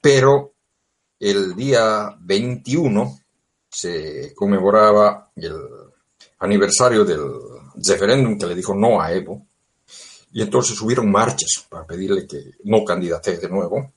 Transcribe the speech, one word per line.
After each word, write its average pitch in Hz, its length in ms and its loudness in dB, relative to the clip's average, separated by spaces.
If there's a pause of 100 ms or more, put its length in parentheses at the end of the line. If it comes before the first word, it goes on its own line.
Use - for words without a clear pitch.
Pero 139 540 4 (600)
el 98 380 -2
día 113 640 0
veintiuno 120 1000 -2 (500)
se 78 680 -10
conmemoraba 104 1000 2
el 80 160 -10 (880)
aniversario 101 640 2
del 78 160 -2 (540)
referéndum 107 640 2
que 87 100 -4
le 87 80 -6
dijo 92 200 -6
no 107 240 2
a 85 140 -2
Evo, 92 320 -8 (880)
y 113 80 -6
entonces 110 400 -2
hubieron 117 280 0
marchas - 600 0
para 80 160 -16
pedirle 92 420 -4
que 69 280 -16 (100)
no 107 180 2
candidate 87 540 -4
de 87 100 -10
nuevo 95 500 -6